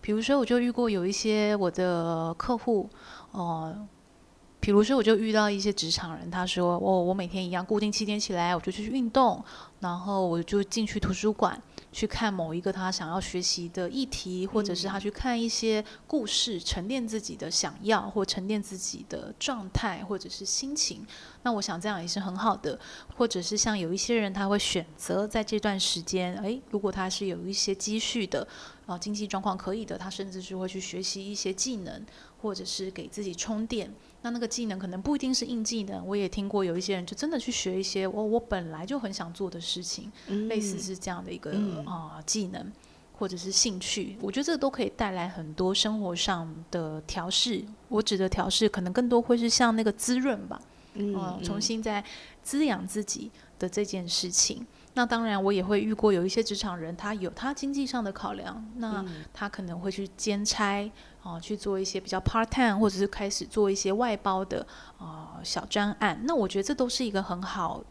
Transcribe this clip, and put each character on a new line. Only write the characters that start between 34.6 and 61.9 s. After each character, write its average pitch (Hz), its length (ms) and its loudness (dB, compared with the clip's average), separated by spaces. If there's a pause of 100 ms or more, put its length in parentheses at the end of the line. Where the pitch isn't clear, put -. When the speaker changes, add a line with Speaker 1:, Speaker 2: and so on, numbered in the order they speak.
Speaker 1:
能 196 120 -2
可 190 100 -4
能 185 140 -6
不 285 140 2
一 269 40 0
定 262 140 2
是 240 120 2
硬 233 180 -2
技 220 200 -2
能， 190 220 -6
我 196 100 -2
也 202 120 2
听 196 220 -2
过 202 160 2
有 170 120 0
一 185 40 0
些 190 140 0
人 180 100 -4
就 196 100 -8
真 294 140 -2
的 311 100 0
去 247 120 -4
学 185 280 0
一 190 40 0
些 190 220 0
我， 202 200 -2
我 214 120 4
本 185 340 -2
来 160 140 -8
就 269 140 -2
很 208 140 -4
想 175 180 -6
做 185 180 -4
的 170 120 -8
事 180 200 -4
情， 196 300 -8 (160)
Speaker 2:
嗯。 214 220 0
Speaker 1:
类 220 100 2
似 196 200 0
是 185 180 -6
这 190 120 -8
样 180 140 -6
的 175 80 -8
一 175 60 -6
个， 151 160 -8
Speaker 2:
嗯。 196 320 0
Speaker 1:
呃， 156 400 -8
技 208 220 0
能 180 220 -8 (480)
或 202 80 -2
者 185 120 -4
是 180 120 -6
兴 196 300 2
趣。 196 400 -4
我 202 100 -2
觉 226 100 0
得 285 40 2
这 311 140 2
都 269 120 2
可 254 140 -2
以 - 140 0
带 208 140 0
来 180 180 -2
很 160 240 -8
多 185 200 2
生 214 280 2
活 180 120 -2
上 170 400 0 (180)
的 156 300 -2
调 175 280 -4
试。 214 340 2 (240)
我 214 140 2
指 214 160 4
的 190 100 4
调 185 220 2
试 214 180 4
可 202 140 2
能 180 100 0
更 247 160 4
多 240 140 8
会 240 160 6
是 233 100 2
像 233 280 6
那 226 80 2
个 220 100 6
滋 247 260 2
润 233 280 0
吧， - 120 -10 (360)
Speaker 2:
嗯， 202 200 -2
Speaker 1:
呃， 185 220 -4
Speaker 2:
嗯。 185 60 -8
Speaker 1:
重 196 180 -2
新 226 200 0
再 208 220 -2 (380)
滋 294 240 2
养 185 200 2
自 214 160 -2
己 208 300 -6 (280)
的 180 100 0
这 208 160 0
件 185 240 -4
事 180 200 0
情。 - 360 2 (300)
那 240 100 4
当 233 180 0
然 202 180 2
我 196 120 4
也 185 100 2
会 202 160 4
遇 214 140 0
过 208 180 6
有 180 140 4
一 190 40 2
些 226 140 2
职 208 120 -2
场 196 200 -4
人， 170 220 -6
他 208 160 -4
有 185 160 -4
他 269 240 -4
经 277 180 -4
济 277 140 0
上 247 180 -2
的 196 80 -2
考 202 220 -6
量， 202 320 -8 (120)
那 220 200 -2 (100)
Speaker 2:
嗯。 156 240 -10
Speaker 1:
他 - 160 -6
可 202 140 -8
能 175 180 -6
会 190 120 -2
去 196 260 -6
兼 202 260 0
差， 208 480 2 (320)
呃， 170 160 -8
去 208 160 -4
做 196 240 -2
一 196 60 0
些 190 160 -4